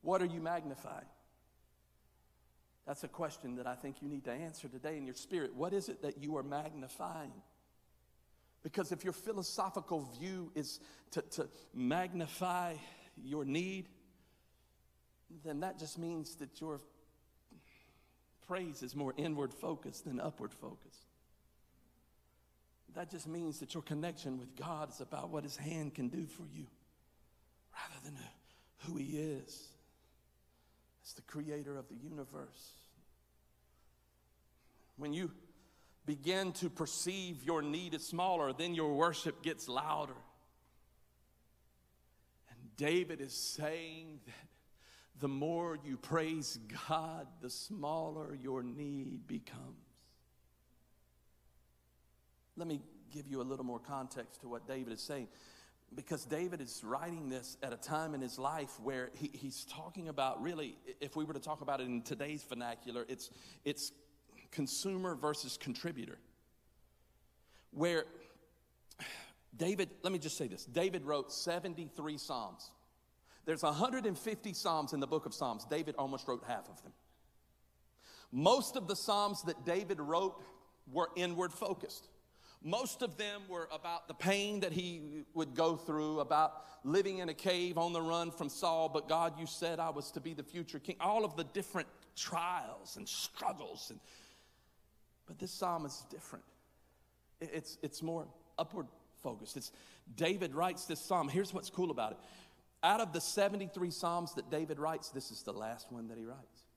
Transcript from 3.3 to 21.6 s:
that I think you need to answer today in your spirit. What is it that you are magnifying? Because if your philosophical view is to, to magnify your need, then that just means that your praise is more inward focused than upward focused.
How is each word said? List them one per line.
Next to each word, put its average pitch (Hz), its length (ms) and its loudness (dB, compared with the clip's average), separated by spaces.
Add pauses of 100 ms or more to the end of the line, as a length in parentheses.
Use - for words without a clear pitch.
that 123 100 -4
I 123 80 -2
think 135 260 -8
you 143 80 -6
need 139 160 -4
to 120 80 -2
answer 156 340 -6
today 131 300 -6
in 139 80 -6
your 127 100 -6
spirit. 151 400 -2
What 170 200 0
is 196 160 2
it - 100 -6
that 143 220 -2
you 147 160 0
are 131 40 0
magnifying? 147 880 -4 (1300)
Because 160 300 0
if 170 120 -2
your 180 80 2
philosophical 190 960 0 (100)
view 180 360 -4
is - 260 -2 (300)
to, 160 100 0
to - 280 -4 (260)
magnify 175 1000 2 (460)
your 143 220 0
need, 180 440 2 (1600)
then 151 160 -2
that 190 180 -2
just 160 200 -8
means 165 380 -4
that 139 260 -10
your 151 180 -4 (1700)
praise 180 340 0
is 127 140 -6
more 143 220 0
inward 147 340 2
focused - 540 -4
than 127 120 -2
upward - 360 -4
focused. - 500 -14 (1900)